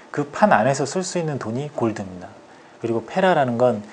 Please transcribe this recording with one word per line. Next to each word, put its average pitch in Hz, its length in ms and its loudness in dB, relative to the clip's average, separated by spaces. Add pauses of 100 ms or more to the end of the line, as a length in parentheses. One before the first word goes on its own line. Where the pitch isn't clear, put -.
(100)
그 143 200 -4
판 208 220 4
안에서 135 340 2
쓸 185 160 -2
수 180 160 -4
있는 151 200 -2
돈이 123 360 -6
골드입니다. 95 540 -4 (520)
그리고 113 260 -2
페라라는 156 520 2
건 117 240 4 (100)